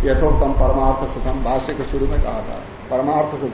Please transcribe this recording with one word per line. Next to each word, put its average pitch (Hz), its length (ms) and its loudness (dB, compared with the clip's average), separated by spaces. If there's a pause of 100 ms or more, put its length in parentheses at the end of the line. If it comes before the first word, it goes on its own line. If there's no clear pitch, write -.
यथोक्तम 139 500 4
परमार्थ 135 600 2
सुखम, 131 300 -2
भाष्य 127 300 -2
के 143 100 -6
शुरू 135 240 -2
में - 160 2
कहा 110 100 0
था, 110 260 -6 (320)
परमार्थ 147 380 0
सुख, 135 240 -6